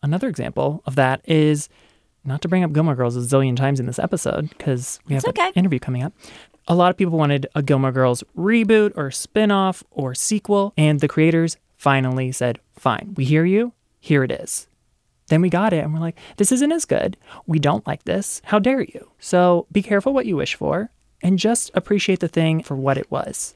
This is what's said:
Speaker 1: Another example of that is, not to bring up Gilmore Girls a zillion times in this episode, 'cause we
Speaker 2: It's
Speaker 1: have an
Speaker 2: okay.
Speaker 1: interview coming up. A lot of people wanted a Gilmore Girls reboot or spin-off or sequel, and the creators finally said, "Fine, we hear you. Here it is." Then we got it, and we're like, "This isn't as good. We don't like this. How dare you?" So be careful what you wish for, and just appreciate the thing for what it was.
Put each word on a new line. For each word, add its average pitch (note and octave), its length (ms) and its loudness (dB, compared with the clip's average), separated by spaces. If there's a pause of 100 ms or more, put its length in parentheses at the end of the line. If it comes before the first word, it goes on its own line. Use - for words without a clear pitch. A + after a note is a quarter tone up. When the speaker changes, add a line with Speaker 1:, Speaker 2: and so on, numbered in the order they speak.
Speaker 1:
Another E3+ 260 -2
example C#3 580 -4
of C3+ 100 -6
that C3 300 2
is, D3+ 440 2 (560)
not C3+ 160 -4
to F3+ 80 -6
bring F#3 160 2
up D#3 80 -4
Gilmore D3+ 220 2
Girls B2 200 0
a B2 60 -2
zillion C3 340 2
times C3+ 240 0
in B2 60 -2
this C3 140 -6
episode, - 500 -2 (100)
'cause B2+ 480 -4
we C#3 80 -2
Speaker 2:
It's C3+ 100 0
Speaker 1:
have B4 120 -2
an - 40 -2
Speaker 2:
okay. F#4 160 -2
Speaker 1:
interview F3 220 2
coming B2 240 -4
up. E3 80 -6 (560)
A E3+ 80 2
lot F3+ 140 6
of F3+ 80 -2
people E3+ 200 0
wanted C#3+ 380 2
a D#3 60 0
Gilmore C3+ 320 2
Girls B2+ 280 2 (140)
reboot G#3+ 640 2
or C#3+ 140 -6
spin-off G3 800 0
or C3 240 -4
sequel, G3+ 600 -2
and D3+ 240 4
the D3 80 0
creators E3 480 2 (220)
finally C3 540 0
said, B2 260 -2 (220)
"Fine, C3+ 380 -2
we C3+ 80 0
hear D3+ 200 2
you. G#3+ 280 0 (260)
Here C#3+ 240 2
it B2+ 80 -4
is." - 360 -10 (600)
Then D#3 140 4
we F3+ 80 2
got F#3 240 0
it, D#3 100 0
and D3+ 100 -4
we're D#3+ 60 -4
like, E3 180 -6 (200)
"This G3+ 140 2
isn't C#4 200 0
as E4 140 -2
good. - 320 -2 (280)
We D#3+ 140 0
don't D3 260 0
like - 200 -8
this. - 400 -4
How G#3 140 0
dare B3+ 220 0
you?" - 280 -12 (100)
So F3+ 520 2
be G3+ 100 2
careful G#3 320 0
what B3+ 120 0
you G3 120 -2
wish - 180 -4
for, D#3 360 -4 (300)
and F#3 180 2
just A3+ 340 0
appreciate F#3+ 480 0
the F3 80 -2
thing D#3+ 340 0
for C#3 140 -8
what C3+ 200 0
it - 140 -8
was. - 440 -6